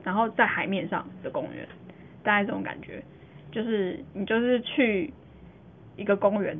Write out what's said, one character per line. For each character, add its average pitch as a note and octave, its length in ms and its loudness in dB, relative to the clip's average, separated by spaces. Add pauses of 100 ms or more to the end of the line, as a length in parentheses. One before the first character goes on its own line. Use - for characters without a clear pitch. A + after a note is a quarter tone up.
然 F#3 100 -2
后 A3 160 4
在 A3 160 4
海 - 220 0
面 F3+ 200 -2
上 E3 200 -4 (160)
的 - 60 -6
公 - 140 -4 (120)
园， - 120 -12 (560)
大 G#3 140 4
概 G3+ 80 2
这 - 60 -2
种 G3 100 -4
感 - 200 -8
觉， - 200 -12 (500)
就 A3+ 120 -2
是 G3+ 360 0 (140)
你 G3 120 -4
就 A3+ 140 2
是 B3 220 4
去 G#3+ 500 2 (840)
一 G#3 80 -10
个 G3+ 120 4
公 G3+ 280 4
园 - 160 -2